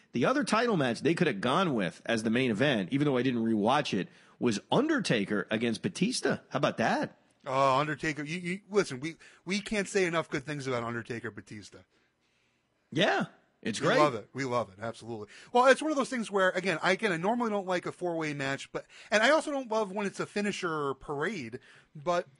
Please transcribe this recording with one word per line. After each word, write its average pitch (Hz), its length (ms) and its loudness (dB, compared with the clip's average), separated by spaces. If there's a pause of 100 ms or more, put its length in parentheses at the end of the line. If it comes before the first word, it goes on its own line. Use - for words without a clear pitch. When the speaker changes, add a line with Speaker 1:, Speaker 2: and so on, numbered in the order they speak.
(120)
Speaker 1:
the 127 140 0
other 254 180 2
title 226 320 2
match 127 240 2
they 147 140 2
could 170 120 2
have 107 140 0
gone 147 340 2
with 92 300 -2
as 113 180 0
the 113 80 0
main 123 200 2
event, 107 420 2
even 139 140 2
though 139 100 2
I 123 60 2
didn't 120 220 0
rewatch 113 540 2
it, 85 100 -4 (300)
was 113 220 0 (100)
Undertaker 147 800 0
against 113 320 -2
Batista. 220 560 -2 (100)
How - 100 -6
about 143 200 0
that? 277 380 0 (300)
Speaker 2:
Oh, 135 320 4
Undertaker. 151 440 -2
You, 156 160 -6
you, 180 220 -6 (100)
listen, 180 300 0
we, 156 160 -8 (280)
we 196 160 -2
can't 202 280 -4
say 190 160 2
enough 165 240 0
good 143 160 -4
things 147 220 -8
about 123 160 -2
Undertaker 117 480 -6
Batista. 104 480 -16 (1120)
Speaker 1:
Yeah, 247 340 2 (360)
it's 113 180 -4
Speaker 2:
We 131 60 0
Speaker 1:
great. 220 120 4
Speaker 2:
love 147 160 6
it. 104 180 -8
We 131 120 -4
love 120 260 0
it. 98 120 -16
Absolutely. 113 460 -8 (240)
Well, 247 140 4
it's 262 140 8
one 302 100 -2
of 302 60 -2
those 240 120 0
things 233 220 -4
where, 190 200 4
again, 180 320 0
I, 170 100 4
again, 190 200 0
I 160 60 0
normally 226 320 0
don't 202 160 -2
like 180 200 -2
a 151 60 -4
four-way 165 420 -4
match, 139 380 -6
but, - 120 -8 (260)
and 214 120 4
I 247 80 6
also 302 200 2
don't 269 200 -6
love 220 220 0
when 202 140 -2
it's - 120 -6
a 165 80 -4
finisher 165 680 -2
parade, 143 680 -6 (340)
but 175 320 -2 (140)